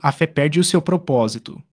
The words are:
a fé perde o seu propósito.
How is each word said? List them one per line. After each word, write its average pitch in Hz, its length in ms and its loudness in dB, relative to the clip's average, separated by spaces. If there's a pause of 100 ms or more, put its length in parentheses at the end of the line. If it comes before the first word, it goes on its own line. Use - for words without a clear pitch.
a 139 100 2
fé 165 140 0
perde 151 320 0
o 180 60 4
seu 180 180 0
propósito. 117 800 -2 (120)